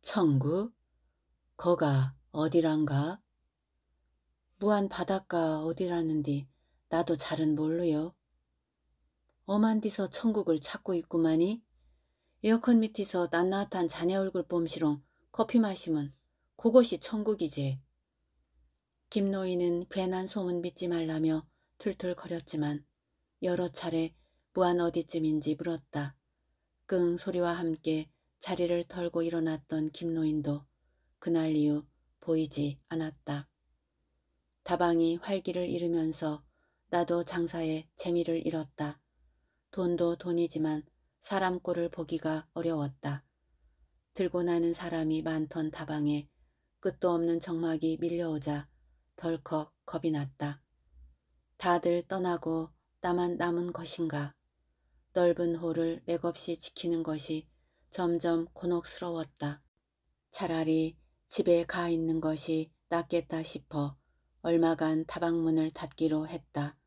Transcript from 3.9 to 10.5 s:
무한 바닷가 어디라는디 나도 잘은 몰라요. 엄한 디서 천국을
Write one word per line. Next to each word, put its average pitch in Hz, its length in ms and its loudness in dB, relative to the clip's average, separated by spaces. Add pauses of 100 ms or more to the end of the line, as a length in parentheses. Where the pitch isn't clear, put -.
무한 202 320 2
바닷가 170 760 0
어디라는디 160 800 -2 (440)
나도 165 260 0
잘은 156 380 0
몰라요. 160 600 0 (1300)
엄한 214 340 4
디서 208 300 -2
천국을 202 500 0